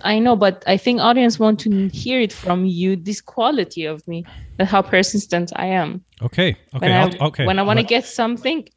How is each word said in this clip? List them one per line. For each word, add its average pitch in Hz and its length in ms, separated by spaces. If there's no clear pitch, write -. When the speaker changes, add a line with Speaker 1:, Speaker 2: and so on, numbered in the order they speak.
Speaker 1:
I 214 140
know, 240 180
but 190 300
I 190 100
think 240 240
audience 240 380
want 214 220
to 196 280
hear 254 320
it 220 140
from 180 320
you, 185 300
this 185 260
quality 202 640
of 156 200
me, 170 160
and 190 100
how 196 140
persistent 185 760
I - 100
am. 185 380
Speaker 2:
Okay, 165 300
okay, 131 120
Speaker 1:
When 151 60
Speaker 2:
I'll, 185 160
Speaker 1:
I, 143 60
Speaker 2:
okay, - 180
Speaker 1:
when 190 120
I 196 40
wanna 208 180
Speaker 2:
let 220 80
Speaker 1:
get 233 160
something, 247 720